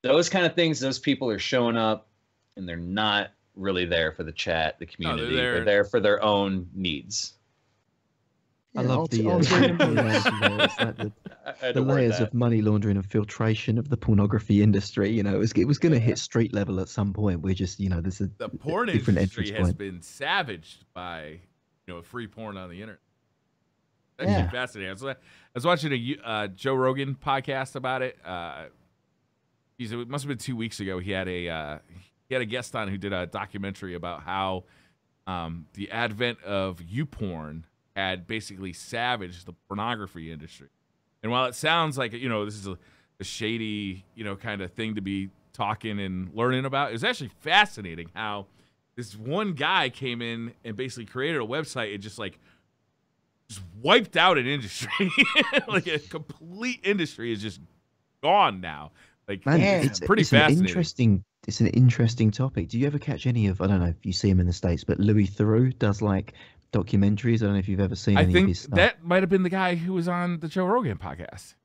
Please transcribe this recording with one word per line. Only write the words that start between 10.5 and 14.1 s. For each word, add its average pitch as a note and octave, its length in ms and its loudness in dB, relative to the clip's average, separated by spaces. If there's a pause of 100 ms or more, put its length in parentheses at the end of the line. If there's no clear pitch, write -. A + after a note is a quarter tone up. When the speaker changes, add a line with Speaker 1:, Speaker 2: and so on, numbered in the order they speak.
Speaker 1:
<laughs> - 260 -20
I, - 60 -10
I - 160 -6
had B2 80 0
Speaker 3:
the C3 60 2
Speaker 1:
to - 20 2
word C3+ 140 4
Speaker 3:
layers A#2 220 4
Speaker 1:
that. A2 100 2
Speaker 3:
of - 60 -10
money A#2 280 4
laundering G#2+ 340 4
and G2 80 0
filtration A2 720 0
of A#2+ 140 -2
the A#2+ 80 0
pornography G2+ 640 4